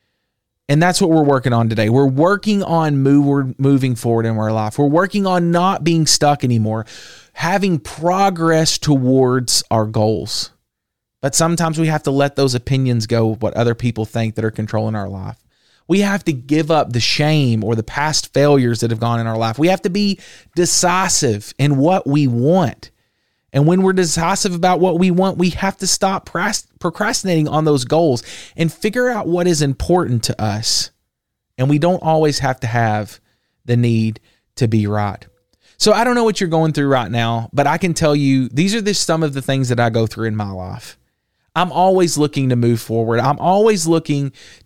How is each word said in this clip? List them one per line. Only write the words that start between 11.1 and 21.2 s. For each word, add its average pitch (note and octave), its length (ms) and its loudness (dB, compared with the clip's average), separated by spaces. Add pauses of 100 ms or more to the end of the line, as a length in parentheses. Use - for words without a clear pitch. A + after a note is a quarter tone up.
But C3+ 140 -4
sometimes E3 420 0
we E3 100 0
have D3+ 160 -2
to C#3+ 80 -2
let C#3 260 0
those C3+ 180 0
opinions B2 500 0
go, A2+ 280 0
what G#2+ 200 -4
other A#2 220 0
people A2+ 300 -4
think A2 300 -4
that A2 100 -4
are A2 60 -2
controlling A2 440 -4
our G2+ 140 -6
life. G2 260 -12 (500)
We F#3 140 0
have G3+ 240 0
to E3+ 80 -2
give D3+ 400 -2
up D3 220 0
the A#2+ 80 0
shame C#3+ 600 0
or A2 140 -2
the A2 80 -4
past - 500 -4
failures C#3 460 2
that A#2 120 -2
have A2+ 100 -4
gone A#2 180 -2
in A2+ 80 -4
our A2+ 100 -4
life. A2+ 220 -4
We D#3 80 2
have F#3 140 0
to G3+ 80 -2
be G3+ 280 -2 (380)
decisive E3+ 1040 0